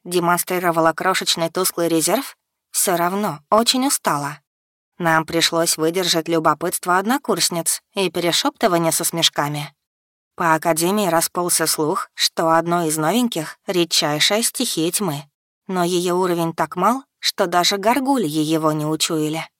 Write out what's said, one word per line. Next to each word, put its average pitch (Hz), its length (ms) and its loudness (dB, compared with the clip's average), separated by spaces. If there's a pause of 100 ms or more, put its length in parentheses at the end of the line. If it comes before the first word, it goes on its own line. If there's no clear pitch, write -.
демонстрировала 175 880 2
крошечный 175 580 -2
тусклый 175 380 -2
резерв, 170 480 0 (340)
все - 260 0
равно 175 440 -2 (100)
очень 233 360 2
устала. 147 520 -2 (600)
Нам 160 280 2
пришлось 165 500 0
выдержать 170 520 0
любопытство 165 680 0
однокурсниц 190 840 -2 (120)
и 190 160 -2
перешептывание 170 840 0
со 170 120 -2
смешками. 147 680 -4 (600)
По 165 180 2
Академии 175 540 0
расползся 165 580 0
слух, 160 480 -2
что - 360 0
одно 170 340 2
из 156 120 0
новеньких — 170 680 0
редчайшая 175 760 0
стихия 180 480 -2
тьмы. 151 340 -4 (420)
Но 185 180 0
ее 175 320 0
уровень 170 380 0
так - 220 -2
мал, 220 260 2 (160)
что - 280 -2
даже 175 300 2
горгульи 226 640 0
его 156 320 2
не 151 140 -2
учуяли. 156 640 -2 (100)